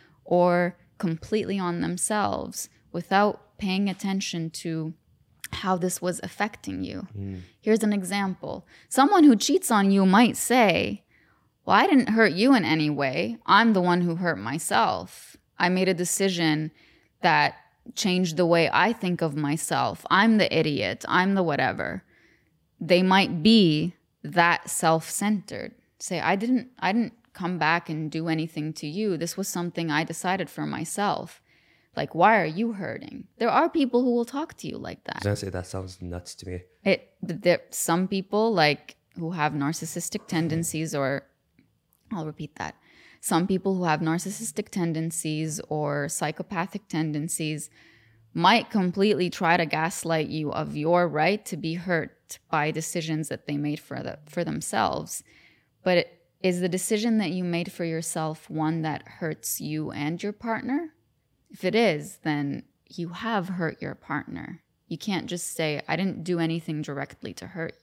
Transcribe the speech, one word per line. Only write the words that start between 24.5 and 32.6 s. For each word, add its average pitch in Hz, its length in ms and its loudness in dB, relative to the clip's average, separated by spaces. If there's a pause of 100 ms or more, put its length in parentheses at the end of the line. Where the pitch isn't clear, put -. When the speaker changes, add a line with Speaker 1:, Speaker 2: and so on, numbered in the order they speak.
Speaker 1:
self-centered. - 1040 -2 (260)
Say, 170 200 -6
"I 185 160 0
didn't, 233 340 0 (100)
I 175 140 0
didn't 226 200 -2 (200)
come 180 260 -6
back 165 300 0
and 156 200 -4
do 165 180 -4
anything 160 460 -4
to 156 140 -10
you. 185 300 -2
This 165 200 -6
was 190 100 -4
something 170 440 -4
I 151 120 0
decided 180 460 -4
for 151 160 -8
myself. 175 760 -4 (540)
Like, 143 200 -6
why 196 260 6
are 160 40 0
you 208 280 -4